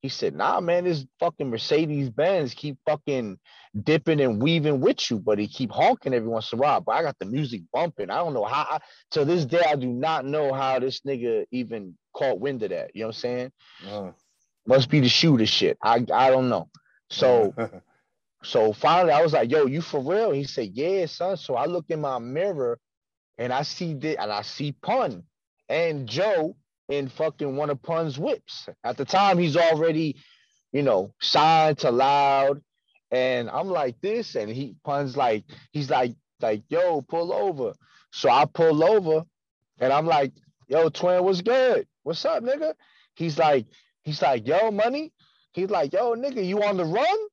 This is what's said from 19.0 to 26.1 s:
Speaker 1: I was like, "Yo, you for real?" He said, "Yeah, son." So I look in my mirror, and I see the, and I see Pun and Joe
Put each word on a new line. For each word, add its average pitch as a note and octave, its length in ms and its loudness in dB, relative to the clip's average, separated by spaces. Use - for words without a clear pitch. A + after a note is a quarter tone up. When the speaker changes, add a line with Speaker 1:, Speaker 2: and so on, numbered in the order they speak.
Speaker 1:
I D3 100 6
was D#3+ 100 2
like, B2+ 180 2
"Yo, D3 160 4
you C#3 140 -2
for D3+ 200 -4
real?" F#3+ 300 0
He C#3+ 140 -2
said, A#2 300 -6
"Yeah, E3+ 320 -2
son." F3+ 300 -6
So - 180 -8
I B2+ 120 -2
look F3 240 -4
in D#3 100 -4
my C3 180 -4
mirror, C3 600 -4
and B2 140 -4
I C3+ 100 -2
see E3 320 -8
the, D3 260 -6
and G#2+ 120 -6
I G#2 100 -4
see C#3+ 300 -8
Pun F3+ 520 -4
and D3+ 400 -2
Joe F3 480 -2